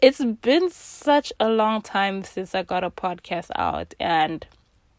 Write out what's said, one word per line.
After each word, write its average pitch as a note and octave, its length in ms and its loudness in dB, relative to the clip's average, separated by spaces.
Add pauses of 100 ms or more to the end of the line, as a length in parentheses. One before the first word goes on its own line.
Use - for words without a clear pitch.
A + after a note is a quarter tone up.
it's C4+ 220 6
been C4+ 480 2
such - 680 0
a A3 80 2
long A3 340 2
time G3 400 -4
since - 320 -10
I F#3+ 80 -2
got F3+ 220 -4
a F3 60 -4
podcast F3+ 680 -6
out, E2+ 420 -4
and D#3+ 480 0 (520)